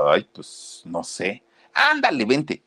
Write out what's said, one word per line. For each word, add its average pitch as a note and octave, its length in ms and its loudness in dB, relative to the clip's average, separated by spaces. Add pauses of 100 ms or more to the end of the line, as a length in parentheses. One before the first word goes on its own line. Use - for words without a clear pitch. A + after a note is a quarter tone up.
(100)
"Ay, F#2+ 240 4
pues, - 500 -18
no E2+ 200 -8
sé". - 400 -8 (280)
"Ándale, C4+ 520 2
vente". C3+ 420 0